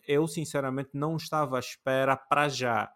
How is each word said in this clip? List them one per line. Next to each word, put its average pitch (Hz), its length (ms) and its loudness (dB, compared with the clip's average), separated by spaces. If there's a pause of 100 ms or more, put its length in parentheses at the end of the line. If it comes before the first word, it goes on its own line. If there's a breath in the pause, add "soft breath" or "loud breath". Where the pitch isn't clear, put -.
eu 147 220 2
sinceramente 139 680 -4
não 151 220 -2
estava 151 400 -2
à 127 40 0
espera 135 560 0
para 147 320 2
já 120 460 0